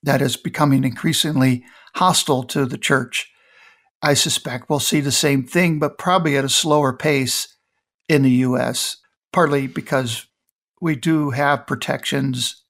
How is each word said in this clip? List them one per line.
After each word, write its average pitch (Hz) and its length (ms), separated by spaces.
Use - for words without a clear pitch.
that 135 200
is 135 160
becoming 139 460
increasingly 131 760
hostile 147 480
to 139 200
the 120 140
church. - 520
I 147 140
suspect - 560
we'll 143 100
see 147 200
the 139 120
same 139 320
thing, 170 340
but 147 200
probably 165 400
at 135 60
a 135 40
slower 143 480
pace - 580
in 147 140
the 131 80
U 127 260
S, 123 400
partly 143 340
because 131 600
we 160 160
do 151 340
have 143 360
protections 135 1040